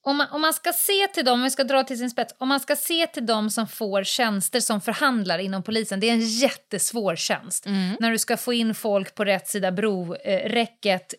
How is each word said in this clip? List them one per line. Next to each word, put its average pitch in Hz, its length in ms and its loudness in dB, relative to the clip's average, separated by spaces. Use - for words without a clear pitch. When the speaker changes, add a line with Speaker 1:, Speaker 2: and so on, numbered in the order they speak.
Speaker 1:
Om 277 120 0
man, 285 140 0
om 294 100 -2
man 311 120 2
ska 339 200 -2
se 392 400 2
till 311 120 0
dem, 247 140 4
om 247 40 0
vi 262 60 2
ska 269 140 0
dra 262 200 4
till 262 140 -4
sin 247 120 -4
spets, 233 280 -4
om 262 100 -4
man 269 120 2
ska 285 160 0
se 330 320 0
till 277 180 -6
dem 214 240 2
som 220 180 -2
får 196 360 -2
tjänster 220 560 0
som 214 220 0
förhandlare 208 640 0
inom 190 200 -4
polisen, 214 360 -2
det 226 100 2
är 233 40 4
en 226 140 2
jättesvår 220 880 0
tjänst. - 500 -4
Speaker 2:
Mm. 196 340 0
Speaker 1:
När 226 120 2
du 226 80 2
ska 226 180 0
få - 160 -2
in 226 220 0
folk 202 400 0
på 208 100 0
rätt 190 220 2
sida 190 240 0
broräcket, 202 1500 -2